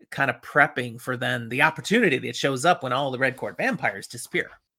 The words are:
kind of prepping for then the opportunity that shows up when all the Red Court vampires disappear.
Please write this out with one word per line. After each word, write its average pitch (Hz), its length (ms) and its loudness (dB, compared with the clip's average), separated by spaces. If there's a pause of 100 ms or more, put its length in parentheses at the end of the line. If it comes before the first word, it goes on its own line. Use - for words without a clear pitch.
(120)
kind 139 180 0
of - 120 -4
prepping 127 600 0
for 127 160 -4
then 123 320 -4
the 127 120 0
opportunity 156 580 2
that 120 160 -6
shows 135 300 0
up 175 180 4
when 127 100 -2
all 139 180 0
the 127 60 -4
Red 127 180 0
Court 101 220 -8
vampires 139 500 -2
disappear. - 440 -6 (280)